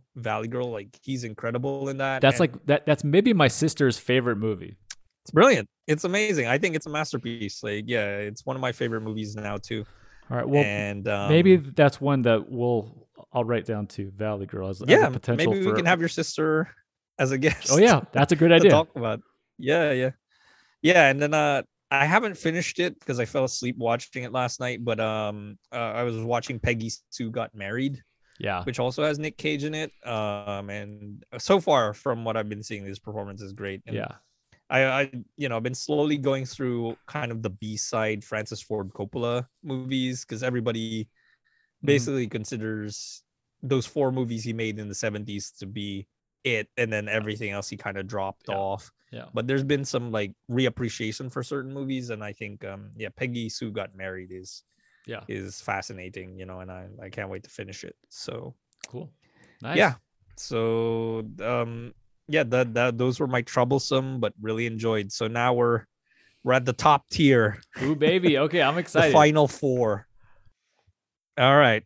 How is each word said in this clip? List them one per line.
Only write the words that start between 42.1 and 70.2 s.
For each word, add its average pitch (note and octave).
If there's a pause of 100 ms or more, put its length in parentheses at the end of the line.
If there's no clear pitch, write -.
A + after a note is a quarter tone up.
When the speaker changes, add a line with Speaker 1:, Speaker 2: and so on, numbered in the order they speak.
Speaker 1:
considers A2 (400)
those B2+
four C3+
movies A#2
he A2+
made A2
in G#2
the F#2+
seventies G#2
to -
be G2+ (360)
it, A2
and A#2
then G#2+
Speaker 2:
Yeah. G#2
Speaker 1:
everything G#2+
else G2+
he G#2
kinda G2+
dropped G2
Speaker 2:
Yeah. G2+
Speaker 1:
off. G2 (200)
Speaker 2:
Yeah. A#2
Speaker 1:
But A#2
there's C3+
been C#3
some, A#2+
like, G#2 (160)
reappreciation A#2+
for B2+
certain C3+
movies, C3+
and G#2+
I G#2
think, G#2
um, G2+
yeah, G#2+
Peggy A#2+
Sue A2+
Got G2
Married F#2
is, F#2 (420)
Speaker 2:
Yeah. A2
Speaker 1:
is G2
fascinating, F#2
you F#2
know, F#2
and F#2
I, F#2 (120)
I G2
can't G2
wait G2
to -
finish G2
it. - (140)
So - (320)
Speaker 2:
Cool. D#3 (480)
Nice. B2
Speaker 1:
yeah. F3 (400)
So, A2+ (220)
um, A#2 (340)
yeah, D3+
that, A#2+
that, A#2+
those B2+
were D3
my B2
troublesome C3
but -
really A2
enjoyed. A2
So A2+
now A#2+
we're, A#2+ (580)
we're B2+
at B2+
the B2+
top D3
tier. A#2 (220)
Speaker 2:
Ooh, D3
baby. D#3+
Okay, D#3+
I'm C#3
Speaker 1:
<laughs> -
The F3
Speaker 2:
excited. D#3+
Speaker 1:
final D3+
four. A#2+ (1300)